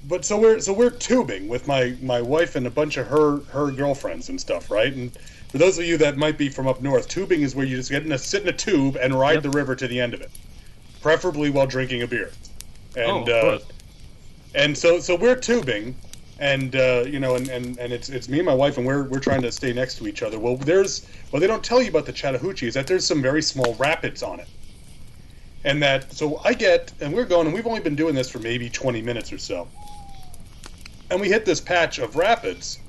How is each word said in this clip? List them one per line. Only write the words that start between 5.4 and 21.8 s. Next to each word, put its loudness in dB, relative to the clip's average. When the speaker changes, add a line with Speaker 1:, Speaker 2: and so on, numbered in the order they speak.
Speaker 1:
for -8
those 6
of -2
you 2
that 4
might 2
be 0
from -2
up 0
north, 2
tubing 0
is 0
where 0
you -2
just -6
get 0
in -2
a, 0
sit -2
in 2
a 0
tube 2
and 2
ride 6
Speaker 2:
Yep. 2
Speaker 1:
the 0
river 0
to -4
the -2
end 0
of -10
it, -14
preferably 2
while 4
drinking -2
a -2
beer. -4
And, 0
Speaker 2:
Oh, 0
of -2
Speaker 1:
uh, 6
Speaker 2:
course. 4
Speaker 1:
and 2
so, 6
so 0
we're 6
tubing, -2
and, 0
uh, 4
you -4
know, 2
and, -2
and, -8
and -6
it's, -8
it's -8
me 0
and 2
my 4
wife, 2
and -2
we're, 0
we're -4
trying 2
to -2
stay -4
next -4
to -8
each -8
other. -4
Well, 0
there's, 2
what -2
they 6
don't 0
tell 4